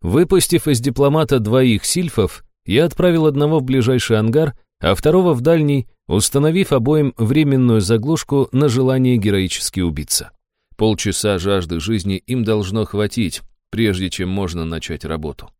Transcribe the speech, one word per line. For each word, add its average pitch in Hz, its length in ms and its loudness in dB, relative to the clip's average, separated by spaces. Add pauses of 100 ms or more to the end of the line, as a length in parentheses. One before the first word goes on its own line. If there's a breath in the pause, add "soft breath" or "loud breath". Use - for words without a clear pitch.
Выпустив 165 640 2
из 139 120 2
дипломата 139 600 0
двоих 117 460 2
сильфов, 147 580 -2 (220)
я 123 200 2
отправил 170 400 2
одного 151 340 2
в 135 40 -2
ближайший 127 540 0
ангар, 120 400 0 (220)
а 95 160 2
второго 175 380 2
в 120 80 -2
дальний — 147 460 2 (200)
установив 151 680 0
обоим 139 440 2
временную 127 640 2
заглушку 123 720 0
на 139 180 2
желание 127 480 2
героически 98 600 -2
убиться. 76 520 -4 (440)
Полчаса 104 600 -2
жажды 87 420 -2
жизни 98 380 -2
им 123 260 -4
должно 107 420 -2
хватить, 104 560 -4 (280)
прежде 95 400 -2
чем 90 200 -6
можно 87 360 -4
начать 82 400 -10
работу. 78 440 -10 (100)